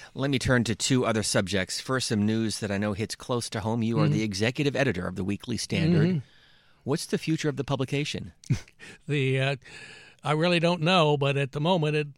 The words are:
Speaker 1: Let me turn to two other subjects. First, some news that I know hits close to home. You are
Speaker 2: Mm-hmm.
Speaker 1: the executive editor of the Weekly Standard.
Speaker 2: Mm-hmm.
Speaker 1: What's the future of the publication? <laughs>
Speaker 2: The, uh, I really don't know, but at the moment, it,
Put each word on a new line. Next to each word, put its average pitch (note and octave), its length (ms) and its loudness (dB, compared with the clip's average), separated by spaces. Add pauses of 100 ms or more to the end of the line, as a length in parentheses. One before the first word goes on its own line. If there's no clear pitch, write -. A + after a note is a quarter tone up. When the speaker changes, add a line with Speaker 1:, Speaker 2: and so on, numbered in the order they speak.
(140)
Speaker 1:
Let C#3 180 -2
me C3 60 4
turn B2 280 2
to A2 100 0
two B2+ 300 2
other A2 180 2
subjects. F#2+ 560 0
First, B2+ 300 -2
some G#2 160 2
news A2 340 0
that G2+ 120 -4
I G2 60 0
know G#2 140 0
hits G2+ 240 -4
close - 360 -6
to A2+ 100 -4
home. A2+ 220 0
You A2+ 160 0
are - 40 4
Speaker 2:
Mm-hmm. - 120 4
Speaker 1:
the G#2+ 80 0
executive A2+ 520 0
editor F#2 320 0
of F#2 80 -6
the F#2+ 80 -4
Weekly G2+ 320 -4
Standard. D#3+ 540 2
Speaker 2:
Mm-hmm. F#3 80 0 (680)
Speaker 1:
What's C#3+ 220 -2
the - 120 -2
future D#3+ 300 -2
of C#3 80 -2
the C#3 80 -4
publication? C#3 720 -4 (160)
<laughs> - 580 -6
Speaker 2:
The, C3+ 320 0
uh, C#3 160 0 (680)
I C#3+ 100 0
really E3+ 260 2
don't E3+ 220 2
know, D#3 360 4
but C#3+ 180 2
at C#3 160 -2
the D3+ 80 -6
moment, D#3 360 2
it, D3+ 120 -2 (100)